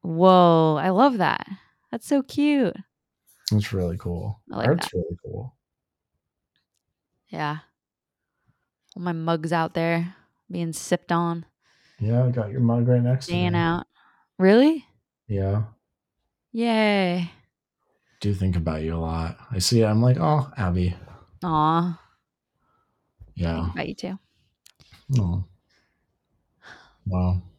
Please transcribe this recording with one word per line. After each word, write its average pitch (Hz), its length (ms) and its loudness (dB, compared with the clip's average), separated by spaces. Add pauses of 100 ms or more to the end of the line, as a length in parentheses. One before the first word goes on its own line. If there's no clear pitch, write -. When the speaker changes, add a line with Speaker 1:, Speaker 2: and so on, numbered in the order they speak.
Speaker 1:
Whoa, 170 760 6
I 175 100 -2
love 233 280 4
that. - 280 -2 (460)
That's 233 140 -10
so 277 160 0
cute. 285 540 0 (760)
Speaker 2:
It's 104 200 0
really 90 260 -4
cool. 90 420 -8 (120)
Speaker 1:
I - 40 -10
like 117 120 0
Speaker 2:
Art's 170 220 -2
Speaker 1:
that. - 80 -10
Speaker 2:
really - 260 -8
cool. - 300 -12 (1700)
Speaker 1:
Yeah. 151 300 -6 (1400)
All 190 60 -12
my 175 100 -4
mugs 165 400 -2
out 165 220 -2
there 170 400 -2 (360)
being 170 220 -4
sipped - 400 -4
on. 170 320 -2 (540)
Speaker 2:
Yeah, 120 260 0
I 127 60 2
got 113 200 -4
your 131 100 -6
mug 120 280 2
right 123 140 4
next 127 240 -2
to 170 60 -6
Speaker 1:
Staying 175 200 0
Speaker 2:
me. 175 60 0
Speaker 1:
out. 170 280 -2 (520)
Really? 254 460 6 (440)
Speaker 2:
Yeah. 98 340 0 (920)
Speaker 1:
Yay. 208 800 0 (880)
Speaker 2:
Do 101 140 0
think 92 220 0
about 80 260 -2
you 82 120 -4
a 82 40 -4
lot. 82 380 -4 (140)
I - 80 -4
see 113 240 2
it, 110 40 4
I'm 107 160 2
like, 123 180 4
"Oh, 151 360 0
Abby." 90 380 -2 (480)
Speaker 1:
Aw. 165 580 0 (1300)
Speaker 2:
Yeah. 82 280 -4
Speaker 1:
Think 85 120 -6
about 85 140 -6
you - 60 -10
too. 190 240 -10 (1000)
Speaker 2:
Aw. 92 240 -2 (1600)
Wow. 92 360 0 (160)